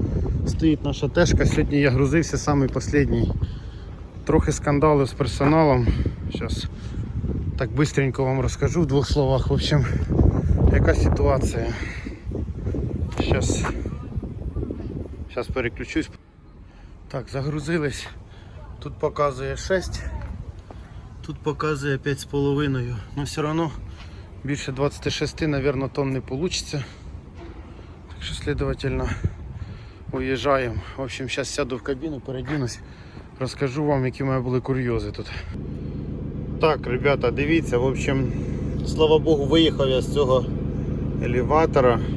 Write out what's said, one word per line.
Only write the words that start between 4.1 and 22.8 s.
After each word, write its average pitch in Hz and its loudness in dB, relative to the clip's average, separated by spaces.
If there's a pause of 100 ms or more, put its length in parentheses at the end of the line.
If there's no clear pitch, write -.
Трохи 123 4
скандалів 143 4
з - -4
персоналом. 139 4 (480)
Щас - -2 (920)
так 120 -2
бистренько 135 2
вам 131 2
розкажу 135 0
в 160 4
двох 135 4
словах. 131 4
В 139 2
общем, - 4 (840)
яка - 6
ситуація. 127 2 (1500)
Щас, - 2 (1700)
щас 120 -6
переключусь. 127 -4 (1000)
Так, 127 -6
загрузились. 147 -2 (720)
Тут 147 -8
показує 139 0
шесть, - -2 (1200)
тут 147 -8
показує 143 -2
п'ять 139 -2
з - -10
половиною. 139 0 (200)